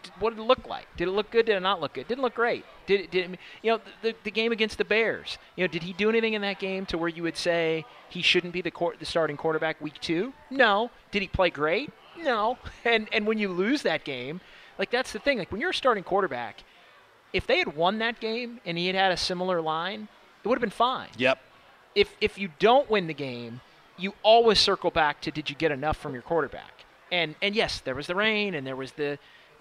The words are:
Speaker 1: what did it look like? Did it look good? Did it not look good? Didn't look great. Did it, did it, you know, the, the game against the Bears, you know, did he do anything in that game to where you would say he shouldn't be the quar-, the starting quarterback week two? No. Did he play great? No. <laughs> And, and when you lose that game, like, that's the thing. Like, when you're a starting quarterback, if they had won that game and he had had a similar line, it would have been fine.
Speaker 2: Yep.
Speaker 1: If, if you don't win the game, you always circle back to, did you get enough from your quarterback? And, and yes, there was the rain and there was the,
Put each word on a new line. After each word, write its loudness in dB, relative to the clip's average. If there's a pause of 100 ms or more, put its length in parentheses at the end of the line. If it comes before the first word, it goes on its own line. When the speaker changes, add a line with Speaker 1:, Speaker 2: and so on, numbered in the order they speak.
(200)
Speaker 1:
what 0
did -12
it -10
look 2
like? -8 (100)
Did -2
it -2
look -2
good? 4
Did 2
it -2
not 0
look -4
good? -8
Didn't -4
look -2
great. 0 (200)
Did 4
it, -10
did -2
it, -12 (240)
you 2
know, 2 (220)
the, -2 (120)
the -6
game 0
against 0
the 0
Bears, 0 (180)
you 0
know, 2
did -6
he -8
do 2
anything 2
in -4
that -4
game -4
to -2
where -2
you -6
would -4
say 0 (240)
he -8
shouldn't 2
be -4
the -4
quar-, -2
the -12
starting 0
quarterback -2
week -12
two? -2 (160)
No. 4 (200)
Did 0
he -4
play 2
great? -2 (300)
No. 0 (140)
<laughs> -16
And, 2
and 0
when 2
you 0
lose 0
that 0
game, -8 (360)
like, -4
that's -2
the -8
thing. 0
Like, -6
when -6
you're -2
a -2
starting 2
quarterback, -2 (680)
if -2
they 4
had -4
won 2
that -4
game -6
and -6
he -2
had 0
had 4
a 0
similar -2
line, -4 (340)
it -4
would 2
have -6
been 0
fine. 0 (100)
Speaker 2:
Yep. 4 (560)
Speaker 1:
If, 2
if -2
you -6
don't 6
win 2
the -6
game, -8 (340)
you -6
always 8
circle 2
back 2
to, -6
did -6
you -12
get 2
enough -2
from -10
your -10
quarterback? -4 (280)
And, 0
and -2
yes, 0
there -6
was -6
the -4
rain 0
and -6
there -6
was -8
the, -4 (420)